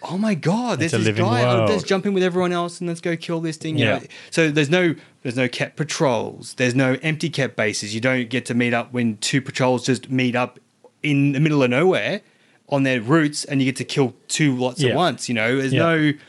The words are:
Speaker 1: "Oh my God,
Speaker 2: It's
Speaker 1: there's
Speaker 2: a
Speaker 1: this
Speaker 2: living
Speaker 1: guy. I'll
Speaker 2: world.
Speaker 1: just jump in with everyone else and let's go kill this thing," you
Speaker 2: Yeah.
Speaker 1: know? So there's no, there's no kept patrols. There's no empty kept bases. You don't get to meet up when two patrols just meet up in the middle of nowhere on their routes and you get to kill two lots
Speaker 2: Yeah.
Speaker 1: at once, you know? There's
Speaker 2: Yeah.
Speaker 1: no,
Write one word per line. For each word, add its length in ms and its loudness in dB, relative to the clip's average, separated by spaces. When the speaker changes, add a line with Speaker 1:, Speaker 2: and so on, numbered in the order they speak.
Speaker 1:
"Oh 140 -8
my 180 0
God, 480 -2
Speaker 2:
It's 100 -2
Speaker 1:
there's 20 0
Speaker 2:
a 40 2
Speaker 1:
this 80 2
Speaker 2:
living 200 0
Speaker 1:
guy. 160 2
I'll 160 2
Speaker 2:
world. 120 2
Speaker 1:
just 160 0
jump 200 0
in 80 0
with 80 2
everyone 300 0
else 280 -4
and 80 -6
let's 140 -6
go 140 -2
kill 240 -6
this 180 -6
thing," 180 -6
you 80 2
Speaker 2:
Yeah. 140 0
Speaker 1:
know? 60 -18
So 200 2
there's 200 2
no, 240 4
there's 140 -6
no 120 2
kept 280 -6
patrols. 800 -2
There's 200 0
no 280 2
empty 260 -2
kept 280 -4
bases. 380 -2
You 60 -4
don't 300 0
get 160 -4
to 80 -4
meet 180 2
up 220 -2
when 240 0
two 240 -2
patrols 420 0
just 260 0
meet 240 0
up 240 -4
in 300 2
the 80 0
middle 220 4
of 80 4
nowhere 520 0
on 140 2
their 180 2
routes 420 0
and 160 -2
you 60 2
get 100 -2
to 80 -6
kill 300 0
two 280 2
lots 240 -2
Speaker 2:
Yeah. 100 2
Speaker 1:
at 60 0
once, 320 0
you 60 -2
know? 240 0
There's 160 -2
Speaker 2:
Yeah. 80 2
Speaker 1:
no, 300 2